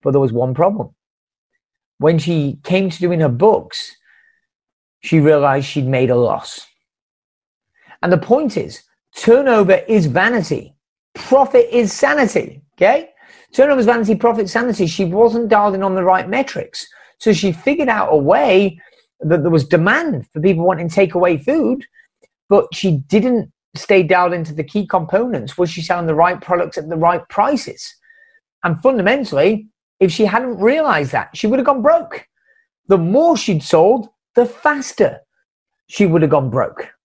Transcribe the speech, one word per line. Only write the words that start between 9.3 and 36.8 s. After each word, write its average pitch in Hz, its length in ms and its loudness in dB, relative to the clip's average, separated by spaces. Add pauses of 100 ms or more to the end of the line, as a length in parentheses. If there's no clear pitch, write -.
is 214 180 2
vanity. 170 680 -2 (400)
Profit 262 560 4
is 226 200 0
sanity, 277 680 -2 (140)
okay? 262 340 2 (420)
Turnover 277 280 4
is 208 80 2
vanity, 226 260 2
profit 214 360 0
sanity. 226 360 -2
She 180 200 -2
wasn't 220 440 0
dialed 208 240 2
in 190 80 -4
on 190 140 -2
the 185 80 -2
right 185 260 0
metrics. - 580 -6 (300)
So 220 160 0
she 185 180 0
figured 277 380 -2
out 202 240 0
a 156 40 4
way 190 640 2 (420)
that 151 200 0
there 170 80 0
was 156 180 2
demand 196 640 0
for 156 80 -10
people 170 240 0
wanting 175 260 -2
takeaway 180 540 0
food, 269 400 -2 (640)
but 202 240 2
she 170 260 -2
didn't 220 540 0 (240)
stay 196 280 2
dialed 180 300 0
into 160 200 -8
the 151 100 -8
key 202 220 -6
components. 185 720 -4
Was 175 140 -2
she 170 100 -12
selling 175 240 -4
the 160 100 -2
right 175 240 0
products 175 380 -4
at 156 120 -10
the 170 60 -6
right 170 340 0
prices? - 680 -4 (680)
And 165 180 -4
fundamentally, 214 840 0 (320)
if 185 120 2
she 214 140 0
hadn't 226 340 -4
realized 226 520 0
that, - 240 -6
she - 120 -4
would 247 100 0
have 254 80 0
gone 269 160 2
broke. 330 460 0 (600)
The 190 120 2
more 269 360 2
she'd 180 280 -4
sold, 196 460 2 (260)
the 240 100 4
faster - 720 -4 (680)
she - 180 0
would 165 160 2
have 156 80 2
gone 135 220 0
broke. - 360 -6 (180)